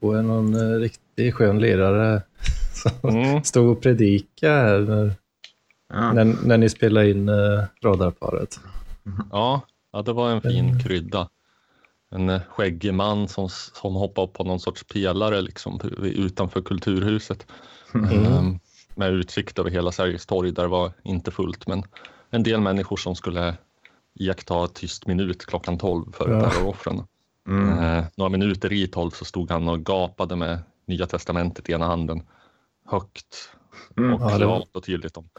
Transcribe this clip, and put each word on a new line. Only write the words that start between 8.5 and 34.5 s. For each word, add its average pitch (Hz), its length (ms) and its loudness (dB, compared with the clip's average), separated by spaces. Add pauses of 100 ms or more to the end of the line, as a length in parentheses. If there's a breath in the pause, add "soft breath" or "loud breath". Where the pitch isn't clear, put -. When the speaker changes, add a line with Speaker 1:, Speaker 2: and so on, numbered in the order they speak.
Speaker 2:
Ja, 123 280 0 (320)
ja, 104 100 -6
det 117 100 -4
var 120 180 0
en 113 100 0
fin 123 280 2
Speaker 1:
Mm. 123 120 2
Speaker 2:
krydda. 90 480 -2 (840)
En, 92 200 -2
eh, 92 180 0
skäggig 95 460 -2
man 104 340 0
som, 95 200 -6
som - 460 -8
hoppade 95 320 -2
upp 95 60 -12
på - 120 -6
någon 92 160 -4
sorts - 240 -8
pelare, 101 560 -2
liksom, - 400 -8 (220)
utanför 95 600 -2
Kulturhuset. 98 840 -2 (480 loud breath)
Speaker 1:
Mm. 107 320 4
Speaker 2:
Ehm, 90 320 2 (360 soft breath)
med 95 180 0
utsikt 95 460 -4
över 90 120 0
hela 87 220 -2
Sergels 90 340 -2
torg 92 260 0
där 87 100 -2
det 87 60 0
var 90 240 0 (120)
inte 92 260 -4
fullt, 87 360 -6
men 95 160 -4 (480 loud breath)
en 113 120 0
del 110 180 2
människor 98 360 0
som 95 180 -6
skulle 85 420 -4 (640 soft breath)
iaktta 92 500 -2
tyst - 380 -12
minut 92 400 -2
klockan 87 320 -4
tolv 87 340 -4
för - 180 -2
Speaker 1:
Ja. 110 200 4
Speaker 2:
terroroffren. 98 520 -4 (460)
Speaker 3:
Mm. 98 300 2 (200)
Speaker 2:
Eh, 82 60 0 (120)
några 95 120 0
minuter 98 440 0
i 98 140 -2
tolv 85 240 -4
så - 140 -14
stod 85 260 -6
han 85 180 -2
och 85 160 -2
gapade 92 520 -2
med 85 220 -4 (280)
Nya 90 200 -4
Testamentet 87 600 -4
i 85 40 -2
ena 82 140 0
handen, 82 360 -2 (640 soft breath)
högt - 640 -8 (480 loud breath)
Speaker 3:
Mm. 123 160 2
Speaker 2:
och 113 160 -2
Speaker 1:
Ja, 104 80 2
det 104 80 4
var 92 100 2